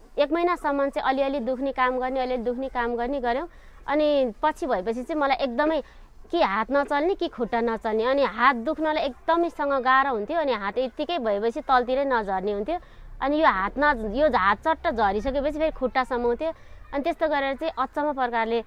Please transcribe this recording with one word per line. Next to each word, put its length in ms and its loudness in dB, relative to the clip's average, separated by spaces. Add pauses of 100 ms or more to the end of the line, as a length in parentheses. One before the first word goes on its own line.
(180)
एक 140 2
महिनासम्म 560 0
चाहिँ 200 -2
अलिअलि 320 0
दुख्ने 320 -2
काम 260 0
गर्ने, 220 -2
अलिअलि 220 -2
दुख्ने 260 -4
काम 280 -2
गर्ने 240 -2
गऱ्यौँ। 280 -2 (380)
अनि 560 2
पछि 240 -2
भएपछि 360 -2
चाहिँ 200 -4
मलाई 140 2
एकदमै 460 0 (480)
कि 120 2
हात 280 0
नचल्ने 440 2
कि 140 -2
खुट्टा 320 -2
नचल्ने, 440 0
अनि 200 4
हात 320 4
दुख्नलाई 480 -2
एकदमैसँग 680 0
गाह्रो 380 4
हुन्थ्यो। 300 -2
अनि 120 0
हात 260 -2
यत्तिकै 400 -2
भएपछि 420 0
तलतिरै 440 2
नझर्ने 480 0
हुन्थ्यो। 260 -2 (420)
अनि 200 2
यो 80 6
हात 300 2
न-, 360 2
यो 140 4
हात 400 2
चट्ट 220 0
झरिसकेपछि 680 0
फेरि 120 2
खुट्टा 340 -2
समाउँथ्यो। 480 -2 (400)
अनि 100 -4
त्यस्तो 260 0
गरेर 280 0
चाहिँ 220 -4
अचम्म 340 -2
प्रकारले 540 0